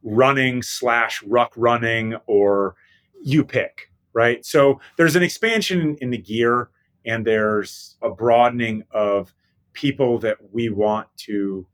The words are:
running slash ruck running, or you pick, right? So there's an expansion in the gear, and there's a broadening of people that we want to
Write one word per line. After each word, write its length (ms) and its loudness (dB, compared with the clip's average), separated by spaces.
running 580 2
slash 640 -2
ruck 320 0
running, 600 0
or 480 2
you 200 2
pick, 480 -6
right? 320 0
So 340 4
there's 180 2
an 80 4
expansion 760 -2
in 100 -6
the 80 -4
gear, 520 -2
and 200 -4
there's 760 -2
a 80 -2
broadening 840 2
of 420 -2
people 460 0
that 180 -4
we 180 -4
want 380 -2
to 560 -6